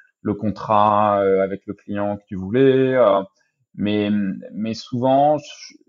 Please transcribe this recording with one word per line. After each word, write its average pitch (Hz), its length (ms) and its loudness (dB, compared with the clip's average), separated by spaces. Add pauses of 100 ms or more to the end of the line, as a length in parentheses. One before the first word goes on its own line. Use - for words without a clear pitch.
(220)
le 104 120 -2
contrat, 104 880 2
euh, 95 200 2
avec 98 240 -6
le 101 80 -10
client 101 420 -6
que - 120 -16
tu 101 80 -10
voulais, 131 580 2
euh, 101 260 4 (540)
mais, 104 360 -2 (420)
mais 110 220 -6
souvent, 135 640 0
je, - 360 -18 (140)